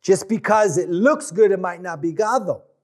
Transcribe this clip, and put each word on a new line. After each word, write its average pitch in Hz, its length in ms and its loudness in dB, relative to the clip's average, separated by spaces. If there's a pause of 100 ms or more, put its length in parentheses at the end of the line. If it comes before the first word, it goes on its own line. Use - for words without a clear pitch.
Just 190 280 0
because 208 500 2
it 180 100 -2
looks 254 420 0
good, 196 200 4
it 190 80 0
might 175 240 -8
not 170 180 -10
be 165 120 -4
God, 214 340 0
though. - 160 -4 (220)